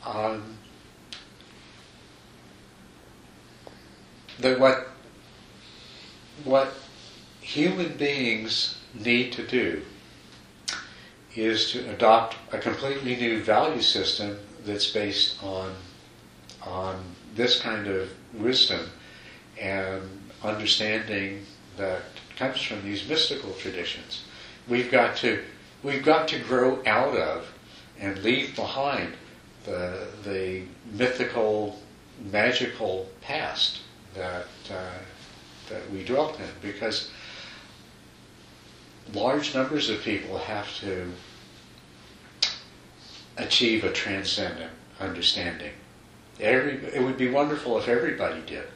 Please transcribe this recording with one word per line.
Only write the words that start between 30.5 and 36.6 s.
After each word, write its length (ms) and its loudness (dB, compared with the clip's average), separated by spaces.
mythical, 880 2
magical 760 2
past 600 -2
that, 320 -6
uh, 280 -8
that 220 -10
we 120 -6
dwelt 360 2
in, 80 -8